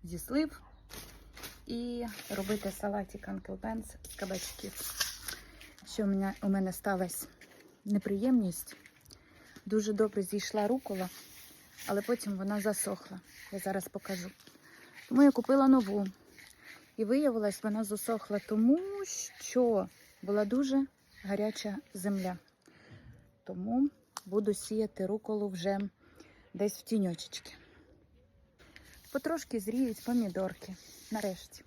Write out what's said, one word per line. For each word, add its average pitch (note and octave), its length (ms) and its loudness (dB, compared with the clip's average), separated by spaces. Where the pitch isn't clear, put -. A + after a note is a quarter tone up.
зі E3+ 160 -8
слив D4 420 -2
і A#3+ 380 -4
робити G3 420 -2
салатик G3+ 560 -6
Uncle F#3+ 300 -8
Ben's A3 380 -8
з - 60 -16
кабачків. F#3+ 560 -8
Що - 180 -4
у - 40 2
мене, G3 260 0
у G3+ 60 0
мене F#3+ 240 0
сталася F#3 540 -2
неприємність. G3+ 920 2
Дуже G#3+ 280 0
добре G#3 280 2
зійшла G#3 460 0
рукола, G3 420 -2
але G3+ 140 0
потім A3 360 -2
вона G3 240 -2
засохла. G3 580 -2
Я G3 80 -6
зараз F#3+ 280 -2
покажу. F#3 420 -8
Тому B3+ 140 10
я C#4+ 80 12
купила C4+ 360 6
нову. G#3 400 6
І A3 80 0
виявилось, A3+ 580 2
вона G#3+ 200 0
засохла G#3 560 -2
тому, A3+ 400 6
що A3+ 500 2
була G3+ 240 2
дуже C4+ 400 2
гаряча G#3 500 -2
земля. F#3 440 -2
Тому A#3 460 0
буду G3+ 280 2
сіяти G#3+ 520 -2
руколу G#3 440 -2
вже F#3+ 300 -2
десь G3+ 260 0
в - 20 -20
тіньочечки. - 720 -2
Потрошки C#4 480 -2
зріють A3 460 0
помідорки. F#3+ 680 -2
Нарешті. G3+ 560 -6